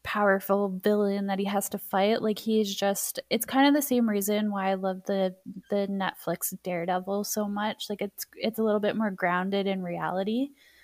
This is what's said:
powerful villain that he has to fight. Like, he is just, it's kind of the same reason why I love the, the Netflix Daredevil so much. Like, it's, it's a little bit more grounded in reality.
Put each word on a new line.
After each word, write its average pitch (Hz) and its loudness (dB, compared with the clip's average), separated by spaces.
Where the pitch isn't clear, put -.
powerful 202 2
villain 202 2
that 196 -2
he 202 0
has 202 -2
to 202 -6
fight. 202 2
Like, 220 0
he 220 2
is 202 -2
just, - -2
it's 226 0
kind 269 4
of 285 6
the 294 4
same 247 2
reason 208 0
why 190 -2
I 196 2
love 190 -4
the, 190 0
the 202 0
Netflix 190 -4
Daredevil 185 -2
so 208 -2
much. 202 -4
Like, 208 -6
it's, - -8
it's 220 -4
a 220 2
little 214 4
bit 208 0
more 214 0
grounded 190 0
in 190 -2
reality. 185 -2